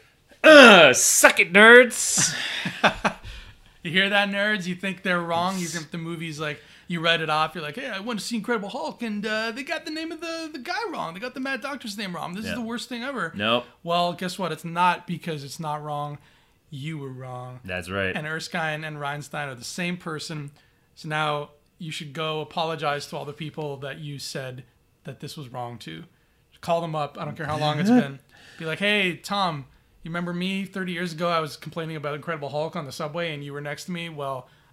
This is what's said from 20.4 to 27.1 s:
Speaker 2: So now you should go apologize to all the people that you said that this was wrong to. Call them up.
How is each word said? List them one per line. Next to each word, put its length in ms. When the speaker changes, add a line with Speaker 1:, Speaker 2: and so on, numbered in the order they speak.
Speaker 2:
So 120
now 440
you 140
should 200
go 300
apologize 680
to 100
all 80
the 60
people 460
that 220
you 200
said 460
that 160
this 160
was 100
wrong 320
to. 240
Call 220
them 140
up. 220